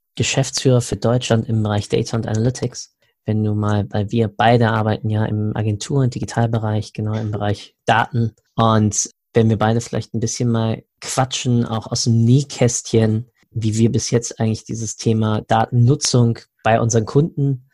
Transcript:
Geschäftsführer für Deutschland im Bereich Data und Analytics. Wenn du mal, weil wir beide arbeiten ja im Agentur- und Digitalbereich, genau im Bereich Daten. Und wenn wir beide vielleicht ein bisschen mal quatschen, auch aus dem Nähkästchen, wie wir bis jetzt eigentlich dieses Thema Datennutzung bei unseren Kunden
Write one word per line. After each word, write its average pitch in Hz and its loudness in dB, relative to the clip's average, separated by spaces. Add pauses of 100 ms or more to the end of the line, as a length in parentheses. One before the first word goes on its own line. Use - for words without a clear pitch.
(140)
Geschäftsführer 131 0
für 113 -4
Deutschland 117 0
im 110 0
Bereich 104 -2
Data 120 -2
und 113 -4
Analytics. 123 -4 (300)
Wenn 107 -2
du 107 0
mal, 104 0
weil 104 -4
wir 113 0
beide 117 4
arbeiten 110 -2
ja 107 0
im 107 -4
Agentur- 107 -2
und 127 -2
Digitalbereich, 113 -2
genau 107 -4
im 110 -4
Bereich 104 -4 (100)
Daten. 117 0 (200)
Und 110 2 (240)
wenn 113 4
wir 104 2
beide 113 2
vielleicht 117 -6
ein 113 -4
bisschen 117 -2
mal 113 -2 (160)
quatschen, 127 -2
auch 110 -6
aus - -4
dem 117 2
Nähkästchen, 117 0 (200)
wie 110 -2
wir 113 4
bis - -2
jetzt - -2
eigentlich 110 -2
dieses 113 -8
Thema 110 0
Datennutzung 120 2 (240)
bei 113 2
unseren 113 2
Kunden 139 -2